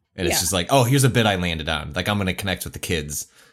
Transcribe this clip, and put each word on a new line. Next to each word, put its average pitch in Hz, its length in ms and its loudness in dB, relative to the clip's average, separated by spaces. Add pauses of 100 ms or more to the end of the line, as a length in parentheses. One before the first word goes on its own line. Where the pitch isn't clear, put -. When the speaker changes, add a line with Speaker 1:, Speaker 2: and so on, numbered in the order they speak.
(140)
Speaker 1:
And 90 140 -2
it's 82 80 0
Speaker 2:
Yeah. - 40 2
Speaker 1:
just 90 120 -2
like, 87 180 0
"Oh, 131 140 6
here's 131 200 4
a 135 60 4
bit 110 160 4
I 104 80 4
landed 85 340 -2
on. 76 260 -4
Like, 90 140 -2
I'm 104 100 0
gonna 92 160 0
connect 92 280 -4
with - 100 -10
the - 60 -16
kids. 76 480 -4 (260)